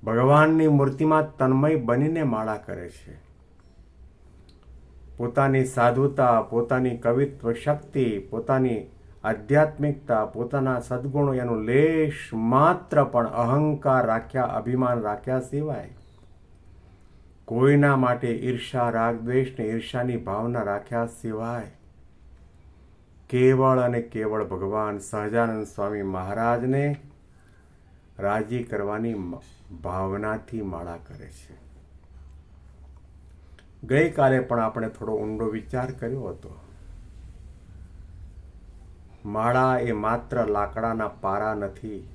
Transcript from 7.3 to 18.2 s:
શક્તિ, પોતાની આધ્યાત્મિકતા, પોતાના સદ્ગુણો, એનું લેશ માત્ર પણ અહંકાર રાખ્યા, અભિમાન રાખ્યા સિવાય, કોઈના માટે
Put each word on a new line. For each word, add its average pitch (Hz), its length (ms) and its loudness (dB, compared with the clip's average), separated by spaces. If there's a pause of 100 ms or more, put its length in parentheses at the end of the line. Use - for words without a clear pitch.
શક્તિ, 127 640 -2
પોતાની 117 680 0 (380)
આધ્યાત્મિકતા, 127 1000 0
પોતાના 131 540 -2
સદ્ગુણો, 135 540 -2
એનું 120 280 -2
લેશ 151 680 2
માત્ર 143 720 4
પણ 120 220 0
અહંકાર 131 800 2
રાખ્યા, 117 380 0
અભિમાન 120 560 0
રાખ્યા 107 400 -4
સિવાય, 135 500 -6 (1500)
કોઈના 139 520 4
માટે 123 320 0